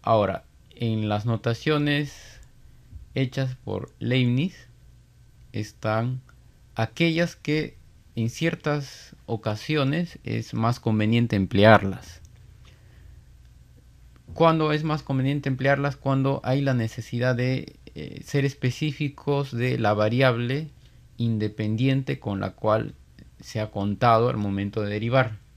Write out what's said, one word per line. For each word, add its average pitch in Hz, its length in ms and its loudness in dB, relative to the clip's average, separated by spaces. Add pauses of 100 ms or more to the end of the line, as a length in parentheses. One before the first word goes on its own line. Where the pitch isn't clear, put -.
Ahora, 101 440 0 (300)
en 110 340 -2
las 104 160 -2
notaciones 143 1120 -2 (760)
hechas 131 420 -2
por - 440 -8
Leibniz 127 680 0 (840)
están 113 720 -4 (540)
aquellas 165 600 0
que - 400 -4 (400)
en 117 140 -2
ciertas 151 840 -4 (100)
ocasiones 139 1000 -2
es 117 300 -6
más 113 260 0
conveniente 113 560 2
emplearlas. 101 840 4 (2000)
¿Cuándo 160 380 4
es 151 140 0
más 151 180 -2
conveniente 139 460 0
emplearlas? 135 480 0
Cuando 135 480 0
hay 135 160 0
la 135 120 0
necesidad 120 640 -2
de, 127 400 -2 (200)
eh, - 280 -12
ser 139 220 0
específicos 139 1080 -2
de 123 260 0
la 107 160 2
variable 120 760 2 (480)
independiente 117 1040 0
con 101 200 -4
la 98 120 -4
cual 110 420 0 (480)
se - 180 -10
ha 107 120 -6
contado 113 580 2
al 110 80 -2
momento 101 440 -4
de 101 100 -4
derivar. 113 460 0 (200)